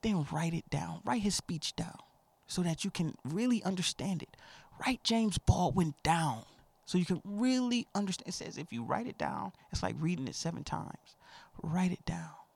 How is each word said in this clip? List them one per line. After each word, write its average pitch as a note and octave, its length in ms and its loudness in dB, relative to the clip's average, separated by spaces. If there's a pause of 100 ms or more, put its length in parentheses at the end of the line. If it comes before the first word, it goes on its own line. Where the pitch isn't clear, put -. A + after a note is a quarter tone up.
Then F#3+ 280 4
write E3 240 0
it - 160 -4
down. E2+ 340 -2
Write A#3 180 2
his G3 120 2
speech - 420 -4
down - 220 -4 (480)
so - 160 -2
that E3 220 0
you G3 60 0
can E3 340 -2
really G#3+ 380 2
understand F3+ 600 0
it. - 140 -14 (480)
Write C4 180 0
James A3+ 360 4
Baldwin F3 560 4 (100)
down D#3 400 2 (400)
so - 140 0
you F3 80 4
can F3+ 180 0
really B3 680 2
understand. G3 340 -2
It F3+ 60 -6
says - 240 -8
if D#3 140 -8
you A#2 120 -4
write A#3 220 -2
it - 120 -10
down, - 340 -4 (200)
it's - 100 -2
like - 160 -2
reading D#3+ 300 0
it - 60 -8
seven E3 280 -4
times. - 540 -8 (460)
Write F3 280 2
it - 140 -8
down. E3 300 -6 (220)